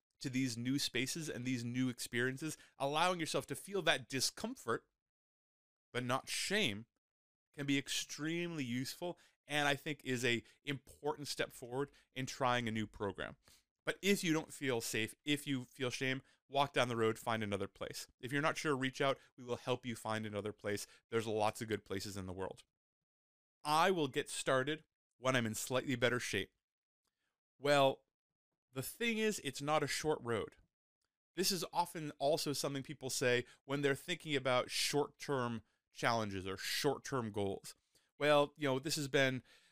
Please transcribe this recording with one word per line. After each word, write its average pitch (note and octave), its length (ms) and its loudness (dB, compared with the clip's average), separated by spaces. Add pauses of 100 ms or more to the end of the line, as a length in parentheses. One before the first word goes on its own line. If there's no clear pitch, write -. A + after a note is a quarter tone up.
(220)
to C#3 80 -4
these B2+ 280 0
new C3 220 0
spaces C3+ 500 -2
and B2 160 -4
these B2+ 180 0
new B2+ 260 0
experiences, C3 680 -2 (220)
allowing D#3+ 400 2
yourself D#3 280 -2
to C#3 80 -6
feel G3 280 -6
that C#3+ 260 2
discomfort, - 760 -2 (1080)
but B2 120 -2
not B2+ 260 0
shame, C3 560 0 (680)
can C#3+ 100 -4
be C#3 120 2
extremely D#3+ 880 -4
useful C3 560 -4 (280)
and D3 200 0
I C#3+ 80 4
think D3 300 -6
is B2 180 0
a A#2+ 200 4 (200)
important C#3+ 640 -6
step - 260 -4
forward C3 360 -6 (260)
in C3 100 -4
trying B2 420 0
a A2 40 -2
new G#2+ 160 -2
program. - 480 -6 (500)
But D#3+ 160 -2
if G3 220 2
you F3 80 2
don't D#3 220 -2
feel C3 260 -2
safe, A2 360 -2 (100)
if D3 200 0
you C3 200 -2
feel B2+ 240 -4
shame, C3 320 -2 (260)
walk C#3 260 0
down B2+ 140 4
the B2 80 0
road, A2+ 220 2
find A2 260 -2
another G2 240 -2
place. - 400 -10 (120)
If B2 120 -8
you're C#3+ 100 -2
not D#3 160 0
sure, D3+ 200 0
reach C3 240 -2
out. C#3 160 2 (200)
We B2+ 60 -16
will A#2+ 140 -4
help - 280 -2
you A#2 100 -4
find A2 300 -4
another G#2 280 -4
place. G#2 320 -4 (240)
There's A2+ 180 0
lots G#2+ 340 2
of A2+ 60 -6
good G#2 160 -2
places G2 320 -6
in F#2+ 120 -8
the F#2 60 -6
world. F#2 300 -8 (1000)
I D#3 260 6
will E3 160 4
get C3+ 220 -2
started C#3 540 0 (340)
when C3 180 2
I'm A#2+ 100 4
in G#2+ 100 -2
slightly B2+ 400 0
better B2 240 4
shape. - 320 -2 (1080)
Well, C#3 400 6 (760)
the C3 100 -4
thing A#3 340 -2
is, A3 260 0
it's C#3 180 -6
not D3+ 220 2
a C#3+ 40 0
short D3+ 340 0
road. A#2 340 -2 (800)
This F#3 160 0
is F3+ 220 -2
often D#3+ 460 -2
also D3 340 2
something C#3 300 -4
people C3 260 -8
say B2 360 2 (200)
when C#3 160 -2
they're C#3 140 4
thinking D#3+ 400 -4
about B2+ 360 2
short-term C3 920 0 (300)
challenges G#2+ 540 0
or F#2+ 100 -4
short-term - 720 -2
goals. G2+ 440 -4 (420)
"Well, D3 380 4
you D3 120 -2
know, C3 100 2
this C#3 180 -4
has D3 120 -2
been, C3+ 360 2 (280)